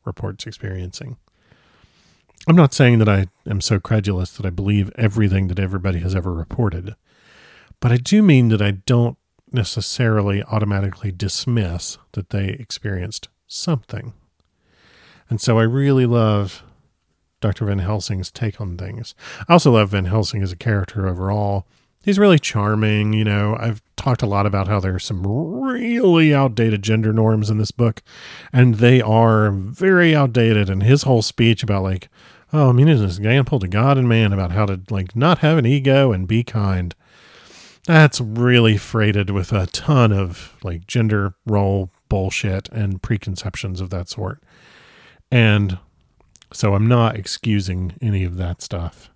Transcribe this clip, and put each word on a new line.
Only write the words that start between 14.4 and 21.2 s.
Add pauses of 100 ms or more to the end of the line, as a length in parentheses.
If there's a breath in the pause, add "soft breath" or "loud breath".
And
so
I
really
love (800)
Doctor
Van
Helsing's
take
on
things. (340 loud breath)
I
also
love
Van
Helsing
as
a
character
overall. (360)